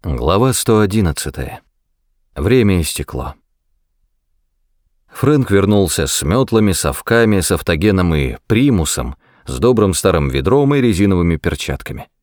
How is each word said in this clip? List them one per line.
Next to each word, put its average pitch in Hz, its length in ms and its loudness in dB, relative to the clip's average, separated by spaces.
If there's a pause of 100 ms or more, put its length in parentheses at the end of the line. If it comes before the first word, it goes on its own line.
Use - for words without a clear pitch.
Глава 92 500 0
сто 110 260 2
одиннадцатая. 92 800 -2 (760)
Время 101 460 2
истекло. 67 540 -8 (1800)
Фрэнк 135 380 0
вернулся 98 560 2
с - 160 -4
мётлами, 107 480 2
совками, 107 680 0
с 85 120 -2
автогеном 87 640 0
и 67 220 -2 (100)
примусом, 101 680 0 (300)
с 64 140 -8
добрым 107 340 2
старым 85 360 0
ведром 123 440 0
и 143 80 0
резиновыми 92 540 2
перчатками. - 760 -8 (140)